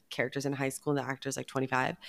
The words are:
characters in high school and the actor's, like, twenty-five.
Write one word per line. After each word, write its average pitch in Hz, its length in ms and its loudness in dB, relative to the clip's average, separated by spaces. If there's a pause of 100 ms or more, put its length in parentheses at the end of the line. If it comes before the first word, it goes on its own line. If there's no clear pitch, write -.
(100)
characters 131 360 0
in 139 80 0
high 135 160 0
school 143 260 0
and 127 100 0
the - 20 -6
actor's, 135 280 -2
like, 127 100 -4
twenty-five. 131 500 2 (120)